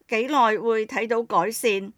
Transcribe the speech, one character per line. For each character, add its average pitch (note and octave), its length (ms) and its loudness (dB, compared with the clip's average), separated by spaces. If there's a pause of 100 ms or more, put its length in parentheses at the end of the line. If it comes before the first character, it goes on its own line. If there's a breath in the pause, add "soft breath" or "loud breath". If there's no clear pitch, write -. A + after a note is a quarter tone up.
幾 A3+ 200 0
耐 A#3+ 280 4
會 A3 300 -2
睇 A#3 200 -4
到 A#3 160 0
改 G3+ 280 0
善？ G3+ 460 -2